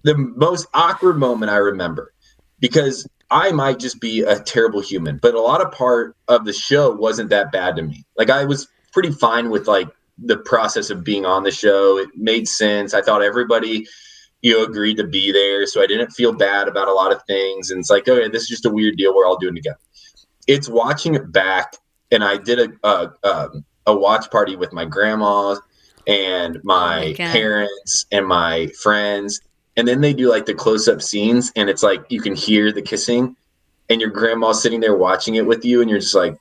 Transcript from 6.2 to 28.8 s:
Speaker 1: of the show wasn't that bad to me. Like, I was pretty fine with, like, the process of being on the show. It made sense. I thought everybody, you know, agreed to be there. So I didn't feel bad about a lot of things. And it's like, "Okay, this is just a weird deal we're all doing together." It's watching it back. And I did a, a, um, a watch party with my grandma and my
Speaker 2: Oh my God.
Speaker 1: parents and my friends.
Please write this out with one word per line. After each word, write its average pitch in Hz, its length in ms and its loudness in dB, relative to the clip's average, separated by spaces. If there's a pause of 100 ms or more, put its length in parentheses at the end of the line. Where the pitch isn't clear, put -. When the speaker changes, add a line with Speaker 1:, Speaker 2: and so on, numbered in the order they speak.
Speaker 1:
of 113 160 4
the 104 80 -4
show 139 380 2
wasn't 110 400 -2
that 101 200 2
bad 90 240 -2
to 82 60 -6
me. 76 240 -10 (120)
Like, 110 120 2
I 139 160 2
was 139 220 -4 (260)
pretty 175 180 0
fine 117 380 0
with, 104 180 -2
like, 92 220 2 (280)
the 113 200 0
process 110 520 -2
of 90 140 -8
being 98 220 -2
on 95 180 2
the 95 80 2
show. 98 460 4
It 95 180 -4
made 110 320 -2
sense. 104 460 -2
I 101 80 2
thought 104 200 2
everybody, 113 680 0 (540)
you 117 120 4
know, 110 100 2
agreed 104 340 -4
to 101 100 -4
be 95 240 -2
there. 98 340 0
So 101 160 -2
I 98 60 4
didn't 113 240 -2
feel 117 220 0
bad 101 340 0
about 98 200 -2
a 98 60 0
lot 95 180 2
of 95 120 -2
things. 98 480 -4
And 92 80 -6
it's 87 100 -8
like, 101 180 2
"Okay, 123 220 4
this 113 140 -4
is - 60 -12
just 117 160 -10
a 113 40 -6
weird 107 280 0
deal 95 180 2
we're 95 100 6
all 90 120 2
doing 90 180 -6
together." 76 240 -10 (680)
It's 143 220 2
watching 143 460 0
it 107 160 -6
back. 95 440 0 (360)
And 107 120 4
I 98 140 0
did 117 220 -2
a, 110 280 0
a, 90 240 0 (120)
um, 76 400 -2 (240)
a 107 80 4
watch 104 340 2
party 98 280 0
with 90 160 -6
my 82 120 -6
grandma 101 680 0 (500)
and 90 580 -2
my 90 340 0
Speaker 2:
Oh 78 100 -4
my 78 60 -4
God. - 180 -6
Speaker 1:
parents 104 800 -2
and 98 160 0
my 85 400 0 (120)
friends. 104 600 -2 (380)